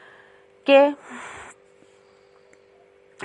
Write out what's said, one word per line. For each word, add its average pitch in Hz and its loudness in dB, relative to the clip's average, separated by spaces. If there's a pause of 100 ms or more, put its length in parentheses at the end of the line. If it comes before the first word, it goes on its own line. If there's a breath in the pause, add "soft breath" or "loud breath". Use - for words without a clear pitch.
(680 loud breath)
के 277 6 (2250 loud breath)